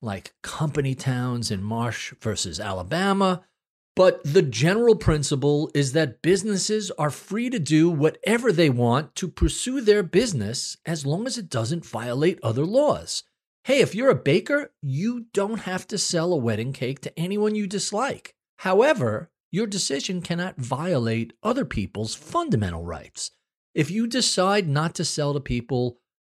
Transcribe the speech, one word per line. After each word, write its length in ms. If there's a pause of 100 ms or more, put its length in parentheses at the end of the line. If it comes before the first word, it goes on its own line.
like 400
company 540
towns 560
in 100
Marsh 580
versus 380
Alabama, 840 (500)
but 300
the 180
general 540
principle 800
is 180
that 300
businesses 760
are 120
free 400
to 100
do 280
whatever 640
they 180
want 460
to 140
pursue 520
their 220
business 840
as 220
long 180
as 140
it 100
doesn't 380
violate 560
other 220
laws. 580 (420)
Hey, 180
if 120
you're 140
a 60
baker, 640
you 540
don't 260
have 280
to 100
sell 340
a 40
wedding 360
cake 300
to 180
anyone 340
you 120
dislike. 680 (260)
However, 720 (220)
your 140
decision 560
cannot 340
violate 840
other 240
people's 480
fundamental 720
rights. 460 (420)
If 160
you 160
decide 600
not 280
to 100
sell 300
to 60
people 580 (280)